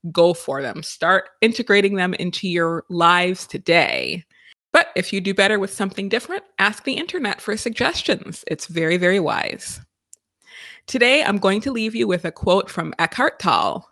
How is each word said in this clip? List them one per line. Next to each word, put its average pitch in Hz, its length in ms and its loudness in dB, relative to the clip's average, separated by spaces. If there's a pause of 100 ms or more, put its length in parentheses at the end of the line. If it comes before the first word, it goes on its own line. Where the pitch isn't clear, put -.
(120)
go 170 220 6
for 139 280 -6
them. 135 220 -8
Start 180 460 0 (120)
integrating 202 540 2
them 185 180 0
into 180 340 -4
your 165 420 0
lives 180 580 2
today. 165 800 0 (480)
But 339 220 4
if 185 180 -4
you 196 80 -2
do 196 120 -2
better 202 240 4
with 196 160 -4
something 196 360 -6
different, 247 340 -4 (160)
ask 208 240 0
the 262 120 -4
internet 285 440 -6
for 208 160 -4
suggestions. - 920 -4
It's - 200 -6
very, 165 300 0
very 180 240 2
wise. - 580 -6 (1080)
Today, 254 360 4
I'm 208 140 0
going 196 240 2
to 269 100 -4
leave 220 240 -4
you 226 100 0
with 180 200 -2
a 160 60 -4
quote - 380 0
from 160 300 -8
Eckhart 233 400 -2
Tolle. 101 520 0